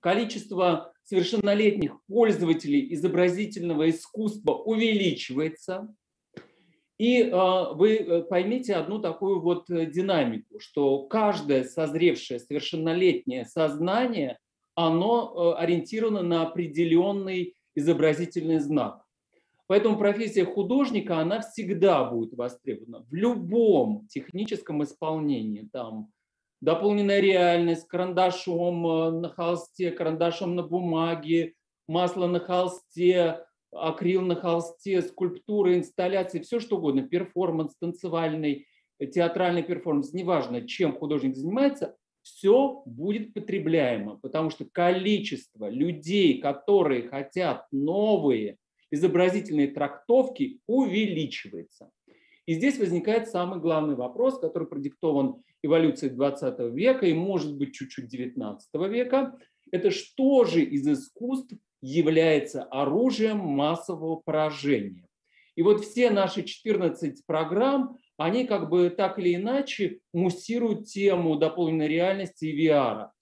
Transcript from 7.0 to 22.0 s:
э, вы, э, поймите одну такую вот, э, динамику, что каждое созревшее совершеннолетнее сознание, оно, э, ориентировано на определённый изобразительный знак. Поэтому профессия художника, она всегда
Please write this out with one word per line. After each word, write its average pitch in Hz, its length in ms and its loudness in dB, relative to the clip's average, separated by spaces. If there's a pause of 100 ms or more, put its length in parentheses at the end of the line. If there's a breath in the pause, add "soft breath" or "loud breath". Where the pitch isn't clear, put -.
э, 185 500 2
вы, 196 220 4
э, 170 300 0
поймите 202 500 0
одну 175 240 -4
такую 190 420 -2
вот, 170 300 -2
э, 165 160 0
динамику, 156 760 -2
что 139 440 0
каждое 156 600 0
созревшее 156 760 0
совершеннолетнее 160 1080 -2
сознание, 165 920 0 (380)
оно, 185 600 2 (220)
э, - 40 -4
ориентировано 202 640 0
на 170 200 2
определённый 175 1120 0 (180)
изобразительный 160 840 2
знак. 143 420 -2 (640)
Поэтому 208 320 4
профессия 202 460 2
художника, 202 720 0
она 175 220 0
всегда 175 640 2